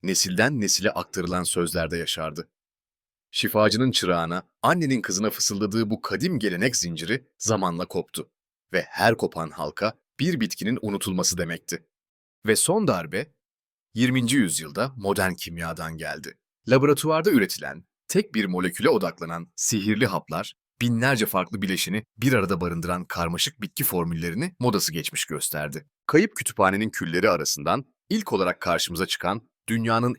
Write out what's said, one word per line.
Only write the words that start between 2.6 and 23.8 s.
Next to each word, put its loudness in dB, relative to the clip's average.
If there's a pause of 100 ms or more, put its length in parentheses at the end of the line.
Şifacının 4
çırağına, 0 (140)
annenin 2
kızına 0
fısıldadığı -2
bu -2
kadim -2
gelenek 0
zinciri -4 (100)
zamanla -2
koptu. -6 (420)
Ve 2
her 2
kopan -4
halka -4 (220)
bir 0
bitkinin -2
unutulması -2
demekti. -6 (600)
Ve 6
son 2
darbe, -2 (640)
yirminci 2
yüzyılda 0
modern 0
kimyadan -8
geldi. -10 (300)
Laboratuvarda 4
üretilen, 0 (240)
tek 0
bir 2
moleküle 0
odaklanan -2
sihirli 0
haplar, -4 (260)
binlerce 2
farklı -2
bileşeni -2 (120)
bir 4
arada 2
barındıran -2
karmaşık -2
bitki -6